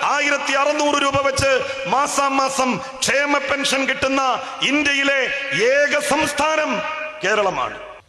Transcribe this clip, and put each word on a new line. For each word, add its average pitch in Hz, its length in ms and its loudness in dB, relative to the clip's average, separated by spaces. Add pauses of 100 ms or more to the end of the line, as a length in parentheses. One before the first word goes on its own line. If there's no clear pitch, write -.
(160)
ആയിരത്തി 285 460 0
അറുന്നൂറ് 294 420 2
രൂപ 277 140 2 (100)
വെച്ച് 269 240 2 (420)
മാസാമാസം 269 760 0 (320)
ക്ഷേമ 285 360 2 (100)
പെൻഷൻ 269 420 0
കിട്ടുന്ന 269 320 0 (500)
ഇന്ത്യയിലെ 277 480 2 (520)
ഏക 285 220 4 (180)
സംസ്ഥാനം 302 600 0 (520)
കേരളമാണ്. 175 540 0 (320)